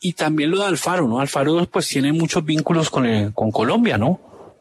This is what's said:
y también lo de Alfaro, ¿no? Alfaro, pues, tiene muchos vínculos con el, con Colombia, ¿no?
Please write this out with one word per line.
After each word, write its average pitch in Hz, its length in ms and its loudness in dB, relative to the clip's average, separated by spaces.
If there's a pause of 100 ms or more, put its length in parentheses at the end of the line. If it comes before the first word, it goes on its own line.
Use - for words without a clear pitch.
y 175 140 -2
también 156 360 0
lo 190 100 0
de 208 60 0
Alfaro, 180 420 0
¿no? 117 120 0
Alfaro, 151 460 0
pues, - 220 -2
tiene 139 240 0
muchos 165 320 0
vínculos 156 460 0
con 135 160 0
el, 107 280 0
con 110 160 0
Colombia, 151 480 2
¿no? 139 220 0 (400)